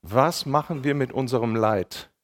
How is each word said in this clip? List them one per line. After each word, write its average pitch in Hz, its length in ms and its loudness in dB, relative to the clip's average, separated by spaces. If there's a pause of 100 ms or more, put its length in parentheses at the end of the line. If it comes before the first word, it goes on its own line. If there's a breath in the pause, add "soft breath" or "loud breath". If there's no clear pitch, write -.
was 131 420 2
machen 143 380 -2
wir 143 140 0
mit 131 160 -2
unserem 120 420 -2
Leid? 107 560 0 (140)